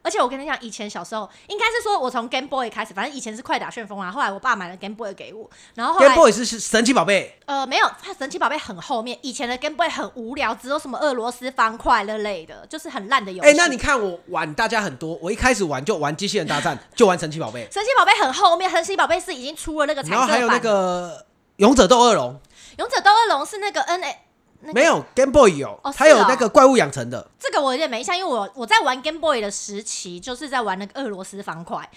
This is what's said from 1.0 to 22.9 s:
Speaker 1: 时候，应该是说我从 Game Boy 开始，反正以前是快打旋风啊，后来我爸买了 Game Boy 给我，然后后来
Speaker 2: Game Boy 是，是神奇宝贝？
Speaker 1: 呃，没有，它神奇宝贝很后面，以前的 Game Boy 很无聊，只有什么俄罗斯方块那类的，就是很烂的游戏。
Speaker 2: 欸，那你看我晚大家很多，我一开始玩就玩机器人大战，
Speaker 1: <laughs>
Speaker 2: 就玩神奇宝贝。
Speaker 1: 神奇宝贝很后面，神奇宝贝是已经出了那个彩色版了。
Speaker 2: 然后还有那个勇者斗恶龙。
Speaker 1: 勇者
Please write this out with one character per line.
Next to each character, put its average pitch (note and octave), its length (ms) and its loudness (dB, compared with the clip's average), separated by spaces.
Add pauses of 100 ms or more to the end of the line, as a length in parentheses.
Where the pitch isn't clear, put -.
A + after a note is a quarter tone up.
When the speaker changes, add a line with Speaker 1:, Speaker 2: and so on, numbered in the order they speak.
Speaker 1:
时 - 120 -12
候， G#3 140 -8 (180)
应 G#4 100 -10
该 A4+ 80 -2
是 A#4 180 -2
说 G#4 160 -2
我 B3+ 100 -4
从 A#3+ 180 -6
Game C4 200 -6
Boy C4 220 -4
开 A3+ 140 -8
始， G3+ 100 -12
反 G3 120 -6
正 C#4+ 80 -10
以 C4 60 -12
前 G#3+ 160 -12
是 B3 60 -16
快 C#4+ 180 -4
打 E3 100 -8
旋 G#3+ 180 -14
风 G3+ 120 -12
啊， F#3 120 -8
后 C4 100 -8
来 G#3+ 100 -2
我 G3 80 -10
爸 B3 160 0
买 F#3 120 -10
了 F#3 100 -14
Game G#3 180 -12
Boy G3+ 180 -12
给 C3 200 -18
我， A3 140 -18 (280)
然 A#3 100 -6
后 D#4+ 80 0
后 F#4+ 60 2
来 C#4 80 10
Speaker 2:
Game B3+ 80 8
Boy C4+ 160 8
是， A#3 120 -4
是 A3 160 -6
神 A3+ 240 0
奇 B3+ 100 2
宝 F3+ 120 4
贝？ F#3+ 400 -2
Speaker 1:
呃， C#4 220 -4
没 C#4+ 100 -2
有， G#4+ 100 4 (140)
它 G4 120 -16
神 C4+ 160 -8
奇 E4+ 100 -12
宝 C4+ 100 0
贝 D4 80 -4
很 F#3 240 -12
后 A3+ 220 -4
面， A#3+ 180 -10
以 C4 100 -8
前 B3 160 -8
的 B3 100 -4
Game D4 180 -8
Boy E4 120 0
很 C4+ 280 -6
无 A#3 180 -12
聊， A#3+ 220 -4
只 B3 140 -16
有 D4+ 100 -2
什 C#4+ 100 -12
么 A#3 80 -8
俄 D4 160 0
罗 A#3+ 180 -4
斯 B3+ 200 -10
方 A3+ 260 0
块 A#3 280 2
那 G#3+ 120 -6
类 G3+ 260 -6
的， A2+ 240 -20
就 D#4 120 -14
是 E4 100 -14
很 A3+ 180 -10
烂 B3+ 160 2
的 F#3+ 80 -10
游 F3+ 120 -10
戏。 D4 60 10
Speaker 2:
欸， D4 60 8
那 F4 120 4
你 C4 100 -4
看 C4 240 0
我 F3+ 180 -4 (100)
晚 D#3+ 260 -4
大 A3+ 120 0
家 A3 140 -2
很 D#3+ 160 -8
多， D#3+ 240 -8
我 F3 100 -6
一 A#3 40 -2
开 B3+ 180 2
始 G3+ 100 0
玩 C#3 200 -4
就 G3+ 140 -2
玩 D3 180 -2
机 G3+ 120 -6
器 F#3+ 120 -2
人 D3+ 80 -4
大 D3 120 0
战， D3 260 -2
Speaker 1:
<laughs> - 100 -20
Speaker 2:
就 A#3 100 6
玩 F3+ 120 4
神 D#3 140 -8
奇 D#3 80 -10
宝 A#2+ 120 -6
贝。 A#2 200 -12
Speaker 1:
神 G#4 120 -6
奇 A#4 120 -2
宝 F4+ 80 6
贝 F#4 160 4
很 C4 140 0
后 F4 240 4
面， F#4 120 -2
神 E4+ 140 0
奇 F#4+ 140 -4
宝 E4+ 80 2
贝 E4+ 140 0
是 F4 140 -10
已 B3+ 100 -10
经 D4+ 120 -10
出 D#4 240 -8
了 C#4+ 60 2
那 D4+ 80 -2
个 C4+ 100 -4
彩 D#3 60 -8
色 G3+ 80 0
版 B3+ 100 2
了。 D4 120 2
Speaker 2:
然 - 20 2
后 - 0 -
还 - 0 -
有 A#3+ 60 0
那 A#3 120 2
个 F3+ 680 -2 (320)
勇 A3+ 180 6
者 F#3+ 120 8
斗 B3 120 6
恶 A#3+ 160 8
龙。 C3+ 240 -4 (380)
Speaker 1:
勇 A4+ 120 -6
者 - 100 0